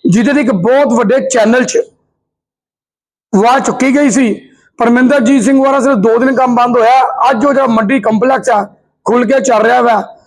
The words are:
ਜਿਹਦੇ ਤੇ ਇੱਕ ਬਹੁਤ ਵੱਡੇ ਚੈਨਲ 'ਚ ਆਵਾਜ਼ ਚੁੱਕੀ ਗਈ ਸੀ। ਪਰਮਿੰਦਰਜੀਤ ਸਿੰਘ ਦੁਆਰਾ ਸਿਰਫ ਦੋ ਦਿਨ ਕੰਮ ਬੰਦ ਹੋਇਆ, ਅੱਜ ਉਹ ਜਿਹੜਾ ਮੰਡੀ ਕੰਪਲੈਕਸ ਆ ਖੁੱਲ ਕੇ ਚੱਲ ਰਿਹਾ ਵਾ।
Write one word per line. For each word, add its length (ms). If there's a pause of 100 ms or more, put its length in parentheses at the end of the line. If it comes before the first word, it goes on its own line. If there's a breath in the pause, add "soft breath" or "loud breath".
ਜਿਹਦੇ 240
ਤੇ 80
ਇੱਕ 100
ਬਹੁਤ 420
ਵੱਡੇ 360
ਚੈਨਲ 340
'ਚ 140 (1600)
ਆਵਾਜ਼ 280
ਚੁੱਕੀ 320
ਗਈ 140
ਸੀ। 400 (280 soft breath)
ਪਰਮਿੰਦਰਜੀਤ 680
ਸਿੰਘ 200
ਦੁਆਰਾ 160
ਸਿਰਫ 160
ਦੋ 220
ਦਿਨ 180
ਕੰਮ 200
ਬੰਦ 220
ਹੋਇਆ, 520
ਅੱਜ 160
ਉਹ 80
ਜਿਹੜਾ 140
ਮੰਡੀ 320
ਕੰਪਲੈਕਸ 500
ਆ 140 (420)
ਖੁੱਲ 200
ਕੇ 140
ਚੱਲ 220
ਰਿਹਾ 200
ਵਾ। 460